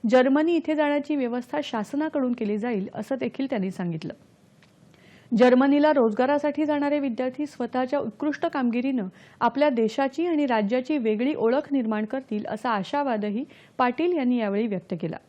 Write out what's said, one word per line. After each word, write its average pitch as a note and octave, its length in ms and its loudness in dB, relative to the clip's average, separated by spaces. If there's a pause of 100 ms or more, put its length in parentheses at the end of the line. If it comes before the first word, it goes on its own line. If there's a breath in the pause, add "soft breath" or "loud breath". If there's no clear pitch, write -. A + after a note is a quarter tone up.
जर्मनी C#4 460 4
इथे D#4 200 0
जाण्याची D4 400 0
व्यवस्था B3 480 -4
शासनाकडून C4+ 680 -2
केली G#3+ 240 -2
जाईल, G#3 360 -4
असं C4+ 260 -4
देखील C4 300 -4
त्यांनी F#3+ 220 -2
सांगितलं. E3+ 420 -6 (1200 loud breath)
जर्मनीला C#4 560 6
रोजगारासाठी C#4+ 720 2
जाणारे D4 340 0
विद्यार्थी C4 460 -4
स्वतःच्या B3+ 540 -4
उत्कृष्ट C#4+ 460 -4
कामगिरीनं B3 600 -2 (320 loud breath)
आपल्या C4+ 300 2
देशाची A#3 580 0
आणि D4 180 2
राज्याची B3 520 0
वेगळी A3+ 360 0
ओळख C4 380 0
निर्माण A3 340 0
करतील, G#3+ 400 -6
असा G#3+ 240 -6
आशावादही A3 760 -2 (340 loud breath)
पाटील D4+ 400 2
यांनी B3 220 2
यावेळी G#3 280 0
व्यक्त G3 340 -6
केला. D#3+ 160 -6 (120)